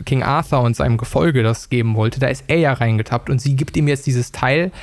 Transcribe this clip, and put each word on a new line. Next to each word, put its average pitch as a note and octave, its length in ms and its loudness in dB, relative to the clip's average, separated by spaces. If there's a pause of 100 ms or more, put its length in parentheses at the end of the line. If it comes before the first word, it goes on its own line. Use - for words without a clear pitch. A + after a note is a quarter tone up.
King C3 180 0
Arthur C#3+ 380 0
und A#2+ 140 2
seinem A#2 220 2
Gefolge C3+ 440 2
das A2+ 280 -2
geben A#2 260 0
wollte, A2+ 240 0
da C3 80 0
ist B2+ 200 -4
er D#3+ 100 2
ja D3+ 160 2
reingetappt A#2 560 0
und C3+ 100 2
sie C#3 160 0
gibt D3 220 -2
ihm D3+ 100 2
jetzt C#3 200 -2
dieses B2 240 0
Teil, D#3 400 0 (120)